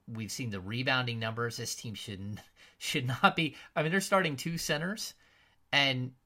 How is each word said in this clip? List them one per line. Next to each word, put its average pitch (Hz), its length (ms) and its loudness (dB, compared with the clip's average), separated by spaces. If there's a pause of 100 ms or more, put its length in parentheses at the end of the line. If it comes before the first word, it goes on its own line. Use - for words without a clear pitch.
we've 113 240 -6
seen 123 180 -4
the 98 100 -2
rebounding 120 600 0
numbers. 113 380 -2
This - 180 -4
team 113 180 -8
should 98 260 -8
n-, 101 220 -6 (180)
<laughs> - 180 -20
should 127 300 -2
not 185 280 6
be, 156 200 0 (200)
I 160 80 4
mean, 160 80 0
they're 190 100 4
starting 185 340 4
two 165 220 -4
centers 165 560 -2 (580)
and 131 400 4 (140)